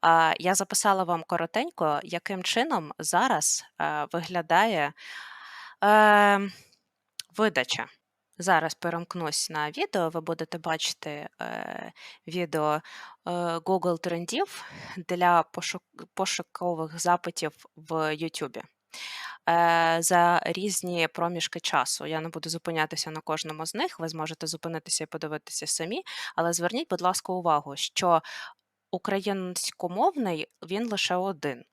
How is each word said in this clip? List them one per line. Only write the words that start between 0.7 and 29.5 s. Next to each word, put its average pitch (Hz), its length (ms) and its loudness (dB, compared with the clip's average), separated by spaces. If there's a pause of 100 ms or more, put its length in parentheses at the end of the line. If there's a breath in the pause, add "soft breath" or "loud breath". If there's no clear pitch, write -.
вам 165 220 -2
коротенько, 165 760 -2
яким 175 400 -8
чином 208 560 0
зараз, 175 680 2 (160)
е, 151 320 -2
виглядає, 170 800 2 (920 loud breath)
е, 208 680 8 (880 loud breath)
видача. 147 500 0 (520)
Зараз 165 360 4
перемкнусь 170 760 -4
на 151 200 -2
відео, 190 400 -2
ви 165 100 -4
будете 160 380 -6
бачити, 156 680 -6 (120)
е, 55 520 -8 (340 loud breath)
відео, 156 480 0
е, 160 60 0 (760 loud breath)
Google 180 440 0
трендів 175 640 -4 (320 loud breath)
для 175 460 4
пошук-, - 720 -8
пошукових 170 840 -4
запитів 175 520 0 (240)
в 156 380 -2
Ютубі, 151 480 -6 (840 loud breath)
е, 170 520 6
за 175 440 6
різні 180 640 -2
проміжки 170 520 -4
часу. 143 460 0
Я 156 140 -4
не 165 80 -8
буду 160 220 -10
зупинятися 160 600 -2
на 156 100 -8
кожному 156 460 -4
з - 80 -10
них, 302 260 -4
ви 165 80 -4
зможете 160 380 -6
зупинитися 160 580 -6
і - 20 -12
подивитися 151 600 -8
самі, 208 360 -4 (340 loud breath)
але 170 160 2
зверніть, 175 380 -2
будь 170 120 -2
ласка, 185 300 0
увагу, 151 440 0
що 170 460 4 (680 loud breath)
українськомовний, 190 1600 -2 (160)